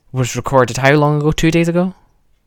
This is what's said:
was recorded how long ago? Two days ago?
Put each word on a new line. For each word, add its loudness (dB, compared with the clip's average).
was -4
recorded 0
how 2
long 2
ago? 0
Two 0
days 0
ago? -2